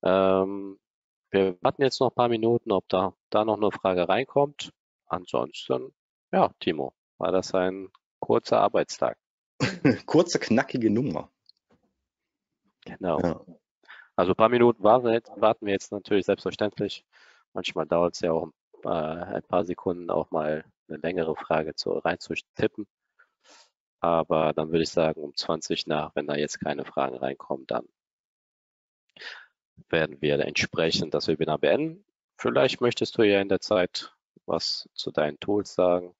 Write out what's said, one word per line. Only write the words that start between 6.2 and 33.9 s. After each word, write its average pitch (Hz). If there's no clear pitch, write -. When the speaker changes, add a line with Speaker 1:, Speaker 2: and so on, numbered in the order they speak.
Speaker 1:
ja, 185
Timo, 71
war 87
das 92
ein 92
kurzer 117
Arbeitstag. -
Speaker 2:
<laughs> -
Kurze, -
knackige 117
Nummer. 104
Speaker 1:
Genau. 85
Speaker 2:
Ja. 85
Speaker 1:
Also 92
ein -
paar 113
Minuten 120
warten 117
wir 113
jetzt, 117
warten 107
wir 101
jetzt -
natürlich 101
selbstverständlich. -
Manchmal 85
dauert's 85
ja 87
auch, 80
äh, -
ein 85
paar 90
Sekunden, 87
auch 82
mal 78
eine 78
längere 80
Frage 78
zu, -
reinzutippen. -
Aber 80
dann 78
würde 82
ich 78
sagen, 80
um 73
zwanzig -
nach, 76
wenn 73
da 73
jetzt 73
keine 71
Fragen 67
reinkommen, 67
dann -
werden 78
wir 71
entsprechend 82
das 73
Webinar 78
beenden. 151
Vielleicht 127
möchtest 117
du 117
ja 101
in 98
der 95
Zeit -